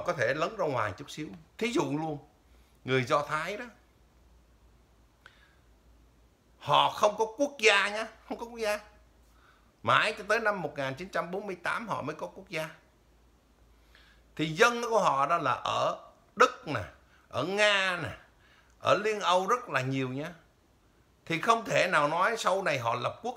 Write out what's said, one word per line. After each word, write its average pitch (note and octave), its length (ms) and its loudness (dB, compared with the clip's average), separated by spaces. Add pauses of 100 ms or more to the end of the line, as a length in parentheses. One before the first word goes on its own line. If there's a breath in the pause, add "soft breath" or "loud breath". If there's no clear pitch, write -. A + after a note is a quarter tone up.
có F3 60 0
thể C3+ 220 0
lấn F3+ 220 -4
ra F3 100 -2
ngoài A2+ 300 -2
chút - 140 -14
xíu. D3+ 180 -10 (300)
Thí A#3 140 -4
dụ D3 260 0
luôn, D#3 200 -6 (680 soft breath)
người C3 200 0
Do C#3+ 180 2
Thái D#3+ 340 -6
đó, B3 80 -12 (3000 soft breath)
họ C#3+ 320 4
không G#3 280 2
có A3 80 0 (120)
quốc C#4 200 -2
gia G3+ 300 4
nhá, G#3+ 180 -6 (220)
không B3+ 100 -10
có A#3+ 80 -12
quốc A#3 120 -16
gia. G#3 220 -2 (1000 soft breath)
Mãi D3 360 4
cho G3+ 100 -12
tới A3 120 2
năm G#3 220 0
một D3 140 -6
nghìn C3+ 180 -4
chín F3+ 140 -12
trăm F3 220 -4
bốn G3+ 160 -8
mươi F#3+ 160 -8
tám F#3+ 260 -4
họ B2 140 -4
mới D#3 140 -8
có F3+ 100 -10
quốc F#3+ 220 -18
gia. D#3 200 -8 (1700 soft breath)
Thì D#3 100 -2
dân A#3 440 4
của G#3+ 100 4
họ C#3 260 4
đó E3+ 120 2
là C3 140 0
ở A#2+ 600 -2 (240)
Đức B3+ 300 4
nè, B2+ 180 -4 (440 soft breath)
ở B2 160 -2
Nga F#3+ 580 2
nè, G#2 140 -8 (600 soft breath)
ở C3+ 260 4
Liên G#3+ 160 -2
Âu F#3 260 2
rất A#3+ 220 0
là C#3 120 -2
nhiều C3 280 -2
nhá. D3 240 -8 (960)
Thì E3 140 -2
không A#3 240 2
thể D#3+ 280 2
nào D3 160 4
nói F#3 300 0
sau F#3+ 240 0
này D#3 160 0
họ A#2 160 0
lập B2 280 -4
quốc A#3+ 140 -6